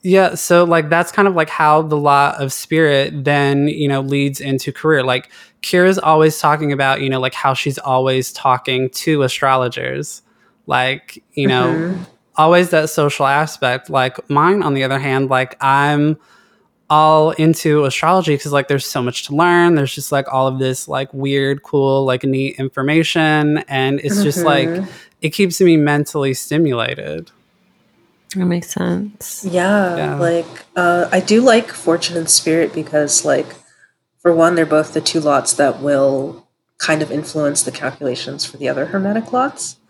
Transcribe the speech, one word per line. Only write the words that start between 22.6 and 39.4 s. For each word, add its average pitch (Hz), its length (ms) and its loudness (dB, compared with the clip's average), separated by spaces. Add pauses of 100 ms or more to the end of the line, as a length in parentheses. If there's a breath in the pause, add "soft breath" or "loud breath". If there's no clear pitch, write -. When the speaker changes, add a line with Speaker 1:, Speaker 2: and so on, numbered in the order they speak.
Speaker 1:
And 135 320 -2
it's 202 220 -2
just, 170 220 0
like, 147 240 2
Speaker 2:
Mm-hmm. 180 160 -4 (380 loud breath)
Speaker 1:
it 156 80 -2
keeps 185 300 0
me 170 180 6
mentally 147 560 0
stimulated. 120 960 -4 (1040)
Speaker 3:
That 185 100 -2
makes 175 260 -2
sense. 190 760 -6
Speaker 2:
Yeah, 180 480 0
Speaker 1:
Yeah. 151 220 -4
Speaker 2:
like, 170 280 0 (280)
uh, 175 380 2
I 185 80 2
do 214 220 4
like 240 280 4
Fortune 170 460 -2
and 165 140 -4
Spirit 165 420 0
because, 151 540 -2
like, 143 200 0 (720 soft breath)
for 175 120 4
one, 165 220 4
they're 160 100 2
both 151 300 0
the 156 80 -2
two - 180 -2
lots 143 340 0
that 135 280 0
will 139 640 -2 (320)
kind 156 240 -2
of 151 100 -6
influence 147 500 -4
the 131 80 -6
calculations 131 760 -8
for - 100 -16
the 131 140 -6
other 139 160 -4
Hermetic 202 480 -4
lots. 262 420 -4 (140)